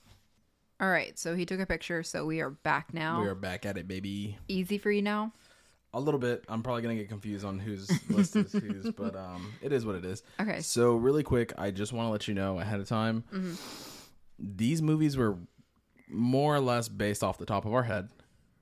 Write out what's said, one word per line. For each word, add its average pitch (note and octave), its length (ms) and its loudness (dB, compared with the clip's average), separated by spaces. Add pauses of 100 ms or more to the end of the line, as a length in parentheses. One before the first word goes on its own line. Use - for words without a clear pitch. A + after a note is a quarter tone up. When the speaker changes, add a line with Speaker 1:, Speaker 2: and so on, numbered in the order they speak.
(800)
Speaker 1:
All F#3+ 100 2
right, E3 300 0
so E3+ 160 -2
he F3+ 100 0
took F#3+ 140 -4
a F#3+ 60 0
picture, E3+ 380 -2
so D#3 220 -4
we D#3 160 0
are C#3 80 -2
back D3+ 440 -2
now. D#3+ 280 0
Speaker 2:
We G#2 60 0
are F#2+ 80 -2
back F#2 320 -6
at G2 100 -4
it, F2 100 -8
baby. G2+ 500 -4 (100)
Speaker 1:
Easy F#3+ 320 -2
for G#3 120 -2
you G#3 120 4
now? G#3+ 280 -2 (640)
Speaker 2:
A B2 60 -2
little C#3+ 200 2
bit. A#2+ 300 0
I'm A2+ 140 -2
probably A#2+ 180 -2
gonna A#2 140 0
get G#2 140 -4
confused G2+ 360 -6
on G2 140 -4
whose G2 280 -6 (220)
list G3 260 4
is G3+ 160 4
whose, G3 400 -2
Speaker 1:
<laughs> - 60 -8
Speaker 2:
but, G2+ 180 -4
um, F#2 460 -10
it C3+ 100 -2
is A#2+ 140 2
what G2+ 100 -2
it F2 100 -6
is. F#2 180 -6 (160)
Speaker 1:
Okay. G#3 220 -2
Speaker 2:
So A#2+ 340 4
really C3+ 280 4
quick, A#2+ 340 2
I G2 120 -2
just G#2 240 -4
wanna A#2 160 0
let G#2+ 180 -2
you G#2+ 60 -2
know F#2+ 260 0
ahead G#2 200 -2
of G2 80 -6
time. A2+ 440 0
Speaker 1:
Mm-hmm. F#3 220 -4 (840)
Speaker 2:
These A2+ 420 0
movies D#3 340 4
were G#2+ 220 4 (720)
more C3 460 4
or C#3+ 40 4
less A#2+ 300 2
based G#2 340 0
off G2 140 2
the A2 80 -8
top G2+ 200 0
of G#2+ 80 -2
our B2+ 100 4
head. G#2+ 260 -2 (520)